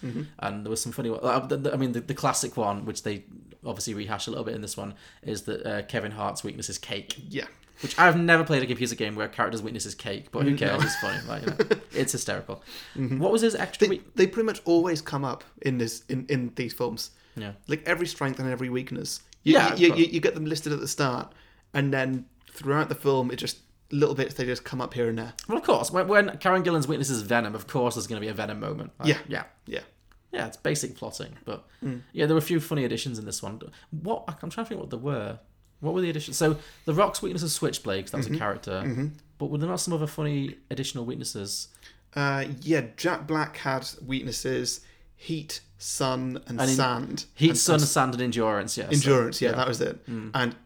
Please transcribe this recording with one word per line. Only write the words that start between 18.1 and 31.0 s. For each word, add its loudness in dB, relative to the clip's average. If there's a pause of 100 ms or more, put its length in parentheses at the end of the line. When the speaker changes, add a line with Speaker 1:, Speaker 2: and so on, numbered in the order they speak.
Speaker 1:
and -2
every -2
weakness. -4 (220)
You, 8
Speaker 2:
Yeah, 6
Speaker 1:
you, 8
Speaker 2:
of 8
course. 4
Speaker 1:
you, 8
you 0
get 4
them -4
listed -2
at -2
the -4
start, -2 (400)
and 2
then 0 (260)
throughout 0
the -4
film, 2
it -4
just, -6 (340)
little 4
bits, -2
they -2
just -4
come -6
up -6
here 2
and -2
there. -8 (120)
Speaker 2:
Well, 0
of -4
course. 4
When, 0
when 6
Karen 4
Gillan's 2
weakness 0
is 0
venom, 2
of -10
course 0
there's -4
gonna -6
be -4
a -4
venom -6
moment. -8
Like, 0
Speaker 1:
Yeah. 2 (100)
Speaker 2:
yeah. -4 (220)
Speaker 1:
Yeah. -6 (520)
Speaker 2:
Yeah, -4
it's -12
basic -2
plotting, -10